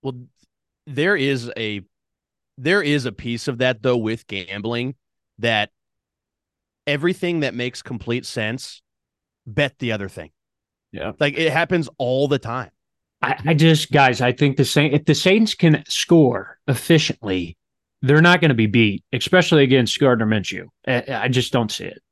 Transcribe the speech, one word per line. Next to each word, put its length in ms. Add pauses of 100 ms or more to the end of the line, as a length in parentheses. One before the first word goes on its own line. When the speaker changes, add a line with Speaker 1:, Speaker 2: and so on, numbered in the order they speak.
Speaker 1:
Well, 220 (600)
there 300
is 400
a, 260 (760)
there 260
is 220
a 80
piece 340
of 120
that, 220
though, 160
with 300
gambling, 680 (440)
that 320 (1120)
everything 540
that 160
makes 260
complete 440
sense, 580 (640)
bet 320
the 140
other 160
thing. 220 (600)
Speaker 2:
Yeah. 280
Speaker 1:
Like, 200
it 120
happens 460
all 300
the 120
time. 320 (500)
Speaker 2:
I, 260
I 60
just, 380
guys, 300
I 120
think 240
the 80
Saint-, 280
if 120
the 100
Saints 400
can 320
score 800
efficiently, 920 (440)
they're 200
not 200
gonna 120
be 140
beat, 360 (100)
especially 500
against 340
Gardner 300
Minshew. 400 (180)
I, 220
I 220
just 240
don't 180
see 140
it. 260